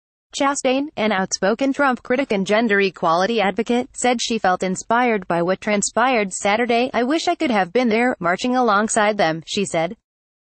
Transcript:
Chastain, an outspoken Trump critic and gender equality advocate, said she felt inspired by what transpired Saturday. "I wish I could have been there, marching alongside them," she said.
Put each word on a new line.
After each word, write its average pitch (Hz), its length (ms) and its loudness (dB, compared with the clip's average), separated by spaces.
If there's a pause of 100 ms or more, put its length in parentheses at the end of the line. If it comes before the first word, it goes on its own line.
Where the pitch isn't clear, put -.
(380)
Chastain, 277 580 0
an 220 160 0
outspoken 202 640 0
Trump 269 300 0
critic 254 280 -2
and 190 160 0
gender 208 320 2
equality 190 640 0
advocate, 233 520 -2
said 247 280 0
she 226 180 -2
felt 185 240 0
inspired 220 640 0
by 170 140 0
what 180 200 -2
transpired 214 720 0
Saturday. 233 600 0
"I 233 100 0
wish 311 240 -2
I 349 80 0
could 311 160 -2
have 185 220 0
been 240 160 2
there, 240 300 2
marching 190 360 -2
alongside 214 640 2
them," 160 280 0
she 196 200 -4
said. 170 320 -4 (560)